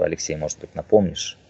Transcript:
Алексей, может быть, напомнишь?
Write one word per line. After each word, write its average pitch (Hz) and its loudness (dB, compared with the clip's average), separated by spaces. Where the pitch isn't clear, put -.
Алексей, 80 -2
может 76 -6
быть, - -16
напомнишь? 87 2